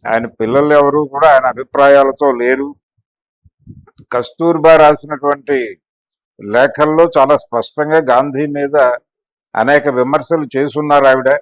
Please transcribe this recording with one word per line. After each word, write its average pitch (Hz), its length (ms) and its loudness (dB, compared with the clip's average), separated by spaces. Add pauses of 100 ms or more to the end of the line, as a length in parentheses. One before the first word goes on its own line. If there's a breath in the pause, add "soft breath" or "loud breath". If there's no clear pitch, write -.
ఆయన 113 180 -4
పిల్లలు 135 480 -2
ఎవరు 143 380 0
కూడా 143 220 0
ఆయన 131 120 2
అభిప్రాయాలతో 139 840 0
లేరు. 131 440 -4 (1400)
కస్తూర్బా 160 640 0
రాసినటువంటి 143 1040 -2 (640)
లేఖల్లో 147 760 0
చాలా 139 200 2
స్పష్టంగా 147 600 -4
గాంధీ 139 500 0
మీద 143 280 -6 (800)
అనేక 143 320 0
విమర్శలు 139 600 -2 (100)
చేసున్నారు 143 480 0
ఆవిడ. 131 360 2